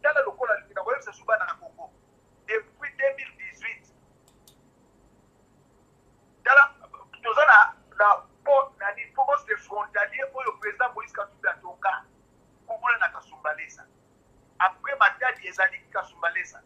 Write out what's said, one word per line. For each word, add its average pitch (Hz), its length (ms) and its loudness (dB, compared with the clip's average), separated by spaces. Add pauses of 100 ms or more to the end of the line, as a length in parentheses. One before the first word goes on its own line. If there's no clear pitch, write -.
Tala 294 160 2
lokola 247 380 -2
lingi - 140 -20
na 190 100 -8
koyebisa 240 300 -6
su - 120 -20
bana 208 200 0
na 170 100 -10
Congo. - 340 -20 (580)
Depuis 220 460 -8
deux 269 240 -2
mille 269 200 -18
dix-huit. - 540 -16 (2500)
Tala, 277 320 6 (480)
toza 240 220 2
na, 226 280 8 (240)
na 208 240 4 (220)
po-, 277 340 4
na 202 160 -6
ni 240 80 -14 (140)
poste 269 420 -2
frontalier 208 760 -6
oyo 262 160 -6 (100)
président 214 320 -4
Moïse 220 180 -14
Katumbi 202 360 -8
atonga. - 580 -6 (640)
Kungula 233 320 0
na - 100 0
Kasumbalesa. - 760 -10 (760)
Après - 400 -2
Matadi - 480 2
ezali 190 420 -2
Kasumbalesa. 180 760 -8